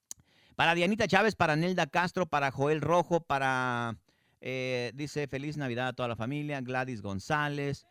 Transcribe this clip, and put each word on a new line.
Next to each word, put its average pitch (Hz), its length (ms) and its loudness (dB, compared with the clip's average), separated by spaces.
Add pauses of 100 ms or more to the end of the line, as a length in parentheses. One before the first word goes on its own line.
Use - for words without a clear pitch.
(560)
Para 160 200 4
Dianita 196 320 2
Chávez, 196 280 4
para 160 200 2
Nelda 170 320 2
Castro, 175 400 0
para 139 240 2
Joel 143 300 2
Rojo, 165 400 4
para, 127 760 0 (420)
eh, 127 560 -4
dice, 147 320 -6
"Feliz 143 300 -6
Navidad 127 320 -2
a 123 40 -4
toda 123 140 -4
la 117 80 -4
familia", 143 460 -4
Gladys 127 400 -4
González. 143 880 -2